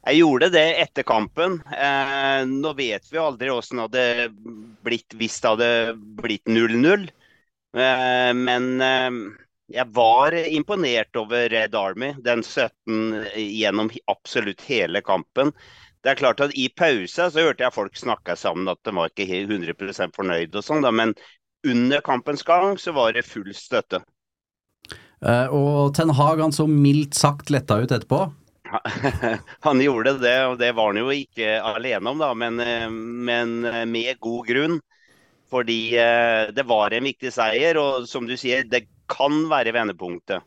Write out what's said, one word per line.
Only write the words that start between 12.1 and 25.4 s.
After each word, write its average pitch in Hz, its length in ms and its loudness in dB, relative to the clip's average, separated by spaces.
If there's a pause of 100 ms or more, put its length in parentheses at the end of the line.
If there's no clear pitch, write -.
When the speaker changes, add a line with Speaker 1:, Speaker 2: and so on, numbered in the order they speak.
Speaker 1:
den 120 180 2
sytten 110 800 -4 (160)
gjennom 107 540 0
he-, - 160 -16
absolutt 104 540 -4
hele 98 420 -2
kampen. 120 500 0 (500)
Det 131 60 2
er 135 80 2
klart 135 240 2
at 143 160 2
i 131 100 -2
pause 147 640 0
så 156 160 2
hørte 135 160 0
jeg 123 140 0
folk 101 180 -4
snakke - 420 -4
sammen 90 320 -4
at 87 140 -4
de - 100 -6
var 85 200 -2
ikke 98 180 -6
helt 98 240 -4
hundre 87 240 -6
prosent 95 400 -6
fornøyd 85 400 -4
og 104 80 -6
sånn 156 160 -2
da, 131 80 2
men 113 220 0 (520)
under 127 380 0
kampens 139 400 -4
gang 185 400 2
så - 100 -6
var 120 220 2
det 120 100 0
full 101 300 -10
støtte. - 460 -4 (1200)
Speaker 2:
Eh, 120 340 2